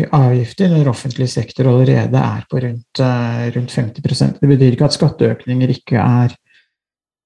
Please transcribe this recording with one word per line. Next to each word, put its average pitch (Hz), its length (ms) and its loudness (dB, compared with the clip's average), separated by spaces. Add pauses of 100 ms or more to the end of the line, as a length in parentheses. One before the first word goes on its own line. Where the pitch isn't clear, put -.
(120)
avgifter 127 560 0
når 156 200 2
offentlig 127 400 -4
sektor 123 380 -4
allerede 127 520 2
er 113 320 -4
på 139 100 -4
rundt, 120 400 -10
eh, 120 540 -2
rundt 127 160 -4
femti 117 320 -6
prosent. - 380 -2
Det 143 80 2
betyr 131 260 6
ikke 147 120 0
at - 120 -2
skatteøkninger 127 680 0
ikke 127 300 -4
er, 120 360 2 (920)